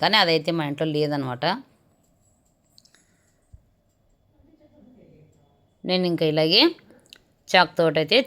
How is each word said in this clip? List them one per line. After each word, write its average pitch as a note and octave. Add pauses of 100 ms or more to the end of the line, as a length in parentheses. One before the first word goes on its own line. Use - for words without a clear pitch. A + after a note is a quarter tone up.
కానీ F3+
అదైతే E3
మా D#3
ఇంట్లో D3 (100)
లేదనమాట. C#3+ (4000)
నేను F3+
ఇంకా E3
ఇలాగే D#3+ (920)
చాక్ F3+
తోటైతే D#3+ (100)